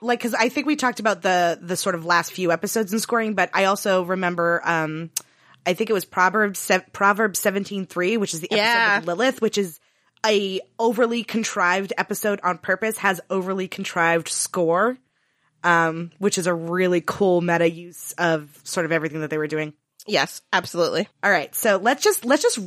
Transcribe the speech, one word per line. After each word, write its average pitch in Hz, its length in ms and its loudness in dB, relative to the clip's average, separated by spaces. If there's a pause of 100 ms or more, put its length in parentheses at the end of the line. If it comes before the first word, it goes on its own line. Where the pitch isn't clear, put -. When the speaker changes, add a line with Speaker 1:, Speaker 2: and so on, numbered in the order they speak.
Speaker 1:
Like, 240 200 0
'cause 233 120 -2
I 240 140 2
think 285 180 -2
we 302 120 0
talked 247 240 -2
about 202 220 0
the, 180 380 2
the 175 140 -4
sort 185 180 -2
of 165 120 -8
last 170 260 2
few 175 220 0
episodes 202 400 -2
in 226 60 0
scoring, 220 360 -2
but 185 180 2
I 196 120 4
also 190 380 2
remember, 175 600 0
um, 160 460 -2 (540)
I 180 80 2
think 220 160 -2
it 220 40 0
was 190 120 0
Proverbs 190 540 2
se-, 185 340 0
Proverbs 202 460 2
seventeen 196 460 -2
three, 180 300 -2
which 202 180 -2
is 165 60 -8
the 175 120 -10
episode 208 120 2
Speaker 2:
Yeah. 226 360 4
Speaker 1:
with 165 80 -6
Lilith, 233 340 0
which 220 160 0
is 190 220 -4 (460)
a 196 360 0 (180)
overly 233 460 2
contrived 196 720 0
episode 202 460 -2
on 180 160 -2
purpose, 214 400 -2
has 190 200 0 (100)
overly 190 380 -4
contrived 170 600 0
score, 185 680 0 (680)
um, 170 540 2
which 196 200 0
is 175 100 -2
a 175 60 2
really 175 520 0
cool 180 360 2
meta 170 280 2
use 175 480 -10
of 160 320 0 (140)
sort 175 220 -4
of 156 60 -4
everything 156 300 -2
that 151 80 -6
they 156 80 -4
were 151 100 -2
doing. 156 260 -6 (340)
Speaker 2:
Yes, 151 340 -2 (100)
absolutely. 175 560 -2 (140)
Speaker 1:
All 202 80 2
right. 170 240 0
So 202 240 2
let's 240 260 0
just, 403 220 2
let's 262 160 4
just 466 260 2